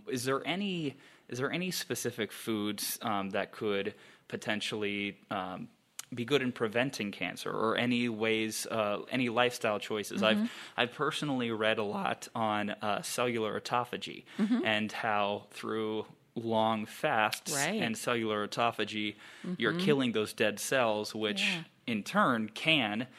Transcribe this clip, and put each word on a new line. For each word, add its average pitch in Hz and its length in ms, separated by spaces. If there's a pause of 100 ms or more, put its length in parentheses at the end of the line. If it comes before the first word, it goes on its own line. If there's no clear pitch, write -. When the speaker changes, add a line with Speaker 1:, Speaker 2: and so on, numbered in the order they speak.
Speaker 1:
is 127 160
there 131 220
any, 175 480 (340)
is 120 100
there 139 120
any 175 220
specific - 580
foods, 104 720
um, 101 280
that 98 200
could 101 440 (340)
potentially, 104 920 (140)
um, 92 360 (460)
be 117 120
good 135 160
in 123 100
preventing 117 580
cancer, 87 400
or 104 280
any 120 280
ways, 110 600
uh, 104 340 (100)
any 127 200
lifestyle 120 480
choices? 101 440
I've, 107 140
Speaker 2:
Mm-hmm. 214 100 (300)
Speaker 1:
I've 123 160
personally 139 580
read 110 280
a 110 40
lot 104 520
on, 107 340 (140)
uh, 104 180
cellular 113 580
autophagy - 640 (140)
Speaker 2:
Mm-hmm. 196 260
Speaker 1:
and 107 280
how 104 600
through 110 520 (300)
long 110 500
fasts 123 720
Speaker 2:
Right. 160 280
Speaker 1:
and 113 140
cellular 110 500
autophagy, 107 680 (420)
you're 113 160
Speaker 2:
Mm-hmm. 170 140
Speaker 1:
killing 135 260
those 107 220
dead 104 260
cells, 110 540
which 107 300
Speaker 2:
Yeah. 160 180 (240)
Speaker 1:
in 110 160
turn 127 480
can, 123 560 (120)